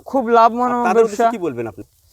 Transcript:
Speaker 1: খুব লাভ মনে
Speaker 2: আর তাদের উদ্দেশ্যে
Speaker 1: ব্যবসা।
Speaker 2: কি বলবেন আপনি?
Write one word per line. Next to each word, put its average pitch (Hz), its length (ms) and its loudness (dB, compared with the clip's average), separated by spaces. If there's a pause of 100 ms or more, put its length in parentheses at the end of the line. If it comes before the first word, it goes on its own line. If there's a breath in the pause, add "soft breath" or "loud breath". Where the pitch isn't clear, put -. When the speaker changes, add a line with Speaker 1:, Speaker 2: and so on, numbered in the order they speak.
Speaker 1:
খুব 254 220 -4
লাভ 233 240 4
মনে 240 120 -4
Speaker 2:
আর 247 220 -2
তাদের 226 180 4
উদ্দেশ্যে 214 200 -2
Speaker 1:
ব্যবসা। 226 80 2
Speaker 2:
কি 233 60 -8
বলবেন 123 300 -6
আপনি? 104 160 -14 (300 soft breath)